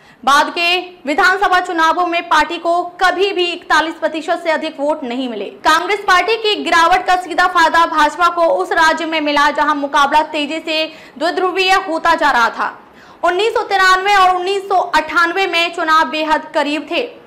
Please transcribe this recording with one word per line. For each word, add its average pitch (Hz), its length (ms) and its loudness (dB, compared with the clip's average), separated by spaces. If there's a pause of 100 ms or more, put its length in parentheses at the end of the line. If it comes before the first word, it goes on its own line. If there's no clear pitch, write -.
(240)
बाद 277 260 4
के 349 280 0 (280)
विधानसभा 370 540 2
चुनावों 339 460 0
में 339 180 -2
पार्टी 330 340 0
को 339 240 0 (180)
कभी 370 320 2
भी 349 120 0
इकतालीस 320 500 -2
प्रतिशत 330 500 -4
से 339 60 -2
अधिक 311 300 -4
वोट 294 220 -2
नहीं 247 260 -6
मिले। 208 160 -8 (200)
कांग्रेस 359 420 0
पार्टी 370 300 2
की 415 260 0
गिरावट 339 440 2
का 370 120 2
सीधा 359 300 -2
फायदा 339 400 2
भाजपा 311 420 2
को 339 240 0
उस 359 180 -2
राज्य 330 340 2
में 320 140 -4
मिला 294 300 0
जहां 294 260 0
मुकाबला 285 480 2
तेजी 311 360 -4
से 311 240 -2 (340)
द्विध्रुवीय 370 540 0 (100)
होता 330 320 0
जा 320 160 2
रहा 233 200 2
था। 220 220 -6 (520)
उन्नीस 370 300 0
सौ 466 100 -2
तिरानवे 381 520 2
और 370 200 4
उन्नीस 381 320 -4
सौ 370 120 2 (140)
अट्ठानवे 339 520 0
में 339 280 -2
चुनाव 320 360 0
बेहद 311 440 -4
करीब 294 360 -4
थे। 330 180 -4 (180)